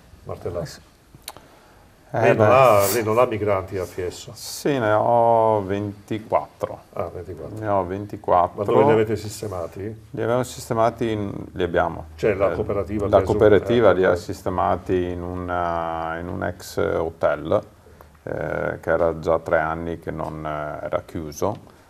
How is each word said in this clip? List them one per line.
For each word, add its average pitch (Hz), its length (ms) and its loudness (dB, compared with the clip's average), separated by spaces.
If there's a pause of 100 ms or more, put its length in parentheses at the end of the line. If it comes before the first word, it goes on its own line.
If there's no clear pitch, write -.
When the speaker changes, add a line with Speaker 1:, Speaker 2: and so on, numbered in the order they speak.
(220)
Speaker 1:
Martellazzi. 87 400 -8
Speaker 2:
Eh 78 40 -6
sì. - 140 -16 (1300)
Speaker 3:
Eh, 113 80 -2
Speaker 1:
Lei 117 160 4
non 107 120 6
Speaker 3:
beh. 113 40 6
Speaker 1:
ha, 117 400 8
lei 117 120 0
non 110 140 2
ha 123 60 6
migranti 101 540 -2
a 90 60 -4
Fiesso? 90 500 -8
Speaker 3:
Sì, - 440 -4
ne 107 140 2
ho 113 720 4
ventiquattro. 101 1160 -4 (120)
Speaker 1:
Ah, 90 160 -8
ventiquattro. 87 500 -12
Speaker 3:
Ne 107 100 -6
ho 98 180 2
ventiquattro. 95 720 0
Speaker 1:
Ma 104 60 -4
dove 123 200 6
li 143 60 6
avete 110 260 2
sistemati? 95 640 -10 (300)
Speaker 3:
Li 113 120 -6
abbiamo 120 200 0
sistemati 117 680 -2
in, 104 220 -4 (200)
li 90 100 -6
abbiamo. 85 440 0 (100)
Speaker 1:
Cioè 110 180 2
la 95 160 2
Speaker 3:
Eh, 82 40 -2
Speaker 1:
cooperativa 101 540 -4
Speaker 3:
la 101 120 6
Speaker 1:
che 95 40 2
su-, - 60 0
Speaker 3:
cooperativa 107 600 6
Speaker 1:
eh, 90 40 6
Speaker 3:
li 92 100 4
ha 95 60 6
Speaker 1:
ok. 92 80 2
Speaker 3:
sistemati 92 840 -2
in 87 180 -6
una, 85 960 -4
in 87 100 -10
un 92 160 -6
ex - 320 -10
hotel, 82 840 0 (640)
eh, 80 560 -6
che 85 100 -4
era 82 300 0
già 80 180 0
tre 80 200 0
anni 82 400 -4
che 80 120 -12
non, 78 340 -8
eh, 76 400 -8
era 80 220 -4
chiuso. 87 500 -6 (340)